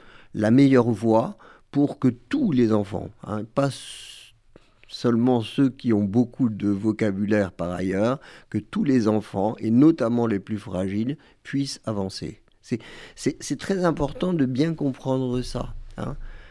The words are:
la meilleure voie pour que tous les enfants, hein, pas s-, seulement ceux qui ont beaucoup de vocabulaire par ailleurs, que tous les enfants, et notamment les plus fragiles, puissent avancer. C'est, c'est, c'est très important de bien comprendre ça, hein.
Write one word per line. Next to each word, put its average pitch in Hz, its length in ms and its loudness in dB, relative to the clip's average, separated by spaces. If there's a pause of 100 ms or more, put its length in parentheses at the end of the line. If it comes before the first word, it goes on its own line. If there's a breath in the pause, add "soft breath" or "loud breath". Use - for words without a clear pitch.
(340 loud breath)
la 107 160 2
meilleure 127 400 6
voie 113 460 2 (340 loud breath)
pour 143 280 0
que 127 100 2
tous 233 440 -2
les 120 200 4
enfants, 101 380 -2 (120)
hein, 104 220 -6 (100)
pas 139 140 2
s-, - 640 -14 (560 soft breath)
seulement 120 540 2
ceux 135 260 0
qui 120 240 -2
ont 104 120 4
beaucoup 120 440 2
de 104 200 -2
vocabulaire 104 840 0
par 87 200 -6
ailleurs, 95 460 -2 (300 loud breath)
que - 100 -4
tous - 260 -4
les 127 240 2
enfants, 107 500 0
et 110 120 -2
notamment 120 560 4
les 107 120 0
plus 104 200 -8
fragiles, 98 600 -4 (240 soft breath)
puissent 139 420 -6
avancer. 98 560 -6 (220)
C'est, - 180 -6 (340 loud breath)
c'est, - 260 -4
c'est 139 180 -6
très 190 260 -2
important 165 480 -2
de 151 140 2
bien 131 280 0
comprendre 131 680 -4
ça, 123 320 -8 (240)
hein. 139 180 -8 (340 soft breath)